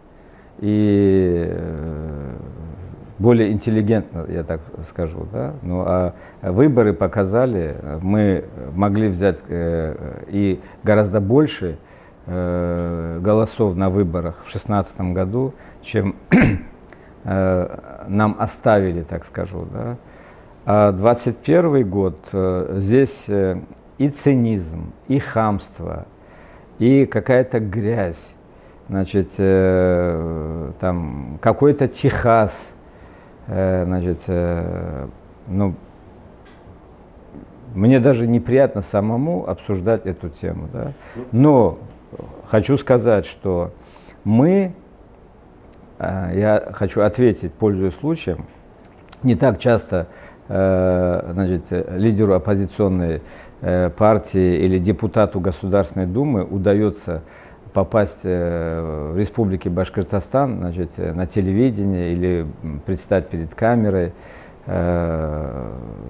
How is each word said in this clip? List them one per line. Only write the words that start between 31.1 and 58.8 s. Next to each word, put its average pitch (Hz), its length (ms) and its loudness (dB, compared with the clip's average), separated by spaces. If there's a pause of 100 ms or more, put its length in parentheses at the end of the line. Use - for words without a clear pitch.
какой-то 139 460 2
Техас, 113 840 0 (760)
э, 95 380 0
значит, 90 420 -2
э, 85 800 -4 (400)
ну, 95 280 -2 (2000)
мне 117 280 4
даже 120 260 4
неприятно 120 560 2
самому 120 640 -2
обсуждать 98 580 -2
эту 90 220 -8
тему, 85 440 -8
да. 127 200 -8 (380)
Но 120 480 6 (720)
хочу 113 280 2
сказать, 113 500 2
что 87 440 -4 (540)
мы, 170 500 4 (1300)
э, 90 340 -4
я 107 380 2
хочу 104 300 -2
ответить, 104 500 2
пользуясь 98 420 0
случаем, 135 520 -6 (760)
не 123 140 4
так 123 240 2
часто, 101 480 0 (400)
э, 92 840 2
значит, 90 340 -2 (260)
лидеру 101 420 4
оппозиционной, 92 880 0 (400)
э, 90 260 0
партии 95 720 2
или 92 200 2
депутату 98 640 0
Государственной 92 640 -2
Думы 110 400 -2
удается 98 800 -2 (500)
попасть, 98 520 0
э, 82 880 -4